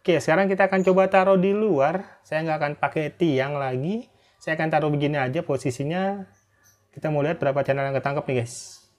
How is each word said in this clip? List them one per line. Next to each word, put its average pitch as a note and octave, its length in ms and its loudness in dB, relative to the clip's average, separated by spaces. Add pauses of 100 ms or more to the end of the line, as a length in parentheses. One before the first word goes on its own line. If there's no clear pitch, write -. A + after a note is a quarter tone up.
Oke, E3 160 2
sekarang F3+ 320 2
kita G3 160 4
akan F#3+ 160 0
coba F#3 320 4
taruh F#3+ 240 6
di G3 160 2
luar. F#3 720 0
Saya D#3 160 -4
nggak D#3 160 -2
akan D3 240 -2
pakai D3 320 -2
tiang C#3+ 400 0
lagi. C#3 560 -4 (320)
Saya D#3+ 160 -4
akan D#3+ 160 -2
taruh D3+ 160 2
begini D3 320 0
aja C3+ 240 -4
posisinya. E3 800 -4 (640)
Kita - 240 -6
mau D3 80 0
lihat D#3+ 160 -2
berapa C#3 240 0
channel C#3 240 0
yang C3+ 160 -2
ketangkep C#3 240 -4
nih, C3 160 -2
guys. - 400 -12 (180)